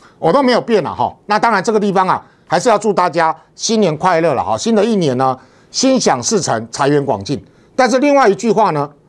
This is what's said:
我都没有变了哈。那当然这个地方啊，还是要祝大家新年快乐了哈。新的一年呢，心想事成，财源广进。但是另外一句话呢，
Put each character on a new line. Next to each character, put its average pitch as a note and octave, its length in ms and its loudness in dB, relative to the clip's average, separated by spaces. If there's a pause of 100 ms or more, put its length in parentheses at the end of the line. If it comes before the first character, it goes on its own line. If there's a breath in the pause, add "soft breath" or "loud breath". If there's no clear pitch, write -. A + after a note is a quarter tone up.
(160 soft breath)
我 D#3 140 0
都 C4+ 100 2
没 B3 120 2
有 F#3+ 80 0
变 A3 200 0
了 G2 140 -6
哈。 A2 200 -2 (100)
那 G#3 120 0
当 A3+ 140 0
然 G3 100 0
这 A#3 100 -2
个 A3 80 2
地 G3+ 120 0
方 F#3 160 2
啊， C#3+ 180 -2 (220 soft breath)
还 E3 100 0
是 G#3+ 120 0
要 G#3 80 4
祝 G#3+ 160 -2
大 F3+ 160 0
家 D#3+ 260 0 (180 loud breath)
新 A3+ 280 -2
年 D#3+ 160 2
快 F3+ 240 0
乐 E3 120 0
了 A2+ 100 -2
哈。 G#2+ 140 -2
新 A3+ 160 -2
的 G#3 100 2
一 A3+ 120 0
年 D#3+ 220 0
呢， E3 200 -2 (320 loud breath)
心 C4 300 0
想 D#3 240 0
事 G3+ 180 -2
成， A#2 300 -4
财 C#3 160 -2
源 C#3+ 180 2
广 A#2 180 -4
进。 A#2 220 -8 (300 soft breath)
但 B3+ 120 2
是 B3 120 0
另 C#4+ 160 2
外 C4+ 120 4
一 G3 60 4
句 A#3 160 -4
话 G3 220 2
呢， D3 180 -4 (180)